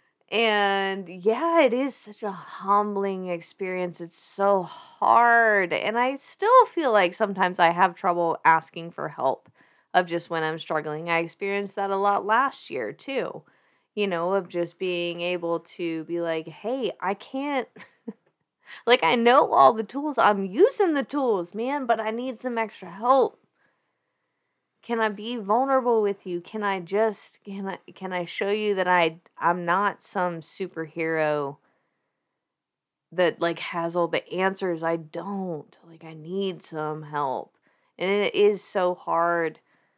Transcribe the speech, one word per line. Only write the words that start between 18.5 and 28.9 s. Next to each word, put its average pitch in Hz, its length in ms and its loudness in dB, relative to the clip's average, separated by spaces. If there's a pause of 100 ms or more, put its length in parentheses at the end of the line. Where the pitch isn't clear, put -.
like, 247 180 4
I 165 120 4
know 240 380 6
all - 200 10
the 220 100 -4
tools. 285 360 -6
I'm 196 260 4
using 339 500 2
the 269 80 0
tools, 220 520 -2
man, 262 320 -4
but 220 120 2
I 220 120 -4
need 240 300 -6
some 247 160 -4
extra 208 340 -6
help. 233 480 2 (1400)
Can 233 180 -4
I 220 100 0
be 208 260 -8
vulnerable 240 640 2
with 196 240 -2
you? 175 160 -6
Can 214 220 -10
I 196 160 -2
just, 196 640 -2
can 196 240 -10
I, 185 120 -10 (140)
can 185 200 -10
I 180 120 -4
show 180 240 -4
you 214 260 0
that 185 120 0
I, 170 300 4 (200)